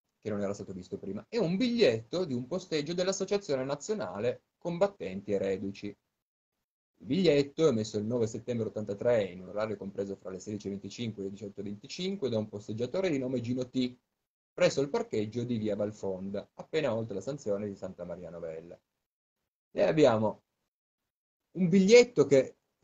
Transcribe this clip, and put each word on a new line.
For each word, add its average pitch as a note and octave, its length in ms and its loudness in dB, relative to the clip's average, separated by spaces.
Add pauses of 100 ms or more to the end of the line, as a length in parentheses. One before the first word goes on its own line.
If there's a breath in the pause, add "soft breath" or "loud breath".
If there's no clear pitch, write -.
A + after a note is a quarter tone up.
(200)
che A2 100 -8
non G#2 120 -2
era G2+ 120 -2
stato G2+ 200 -10
visto F#2 240 -10
prima, G2 320 -8
e A3+ 80 -4
un F3+ 180 0
biglietto F#3 680 2
di C#3 80 -4
un B2 120 -4
posteggio E3 480 -4
dell'Associazione F#3 720 -2
Nazionale B2 800 -4 (160)
Combattenti E3+ 760 -2
e G2 60 2
Reduci. G2 500 -4
Il - 1160 -20
biglietto, D3+ 640 4
emesso G#2+ 280 0
il G#2 60 -2
nove A#2 240 0
settembre A#2 400 -4
ottantatré G#2+ 560 0
in F2+ 200 -6
un F#2 40 -14
orario G#2 300 -4
compreso G2 400 -6
fra F2+ 120 -12
le F#2+ 100 -8
sedici G#2 280 -8
e G2 40 -4
venticinque G2+ 500 -8
e G2 60 -6
le G2 40 -6
diciotto G2+ 300 -14
e - 20 -8
venticinque, F3 640 -6
da A2+ 100 0
un G#2 120 -2
posteggiatore A#2+ 600 -4
di D3 80 0
nome B2+ 220 -2
Gino B2 300 -4
T, B2 260 -2 (560)
presso E3+ 300 2
il C#3+ 80 0
parcheggio A#2+ 560 -2
di A#2+ 100 -2
via G#2+ 220 -2
Valfonda, G2 680 -4 (100)
appena D3+ 380 -2
oltre A2+ 220 -4
la F#2+ 60 -6
stazione G#2+ 480 -4
di G2 80 -8
Santa F#2 260 -10
Maria F2 260 -10
Novella. E2+ 480 -12 (920)
E E3+ 120 0
abbiamo B2 580 4 (1080)
un F3 180 0
biglietto G3 560 8
che C3+ 320 4 (260)